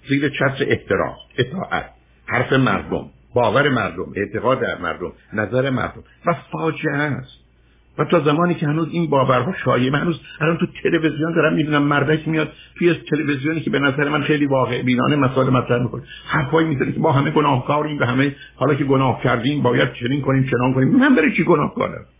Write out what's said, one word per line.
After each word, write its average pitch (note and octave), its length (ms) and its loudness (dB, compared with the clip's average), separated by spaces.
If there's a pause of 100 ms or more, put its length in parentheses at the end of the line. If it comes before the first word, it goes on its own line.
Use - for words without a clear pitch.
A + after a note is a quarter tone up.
زیر C#3 200 0
چتر C3+ 380 -2
احترام، F2+ 480 -2 (220)
اطاعت، - 480 -4 (400)
حرف B2 280 -2
مردم، G2+ 560 0 (240)
باور A#2+ 360 4
مردم، F2+ 460 -4
اعتقاد G#2+ 440 -2
در F#2 180 -4
مردم، E2 340 -6 (220)
نظر A2 360 -2
مردم. G2+ 340 -6 (220)
و F3 80 0 (180)
فاجعه D#3 420 -4
است. C#3+ 480 -6 (560)
و D3 80 0
تا E3+ 140 2
زمانی D#3 360 2
که D#3 120 -2
هنوز D#3 240 0
این E3 180 -2
باورها C3 440 2 (120)
شایعه، B2+ 260 2
من C#3+ 80 0
هنوز D#3+ 220 -2 (200)
الان D#3+ 160 0
تو F3+ 100 -2 (160)
تلویزیون D#3+ 520 0
دارم D#3+ 180 2
می‌بینم D3 300 0
مردک C#3+ 440 0
میاد D#3 240 -2 (240)
توی F3 180 2
تلویزیونی D3 680 -2
که - 80 -4
به C3 100 0
نظر C#3 300 0
من D3 120 0
خیلی D3 240 2
واقع B2 360 0
بینانه B2+ 340 2
مسائل C3+ 340 2
مطرح B2 340 2
می‌کنه، B2 200 -6 (220)
حرفایی D#3 420 0
می‌زنه C#3+ 240 -2
که C3+ 80 -4
ما D#3 120 2
همه C#3+ 200 2
گناهکاریم D3 680 0
و C3+ 40 2
همه C3+ 320 0 (200)
حالا C#3 200 2
که D3 80 -2
گناه C3+ 400 2
کردیم B2+ 400 0
باید C3 300 2
چنین C3+ 280 -4
کنیم، C3 300 2
چنان B2+ 220 2
کنیم. C3 160 2
من C4 260 6
برای B3 220 2
چی E3+ 60 0
گناهکارم؟ C#3+ 640 0 (140)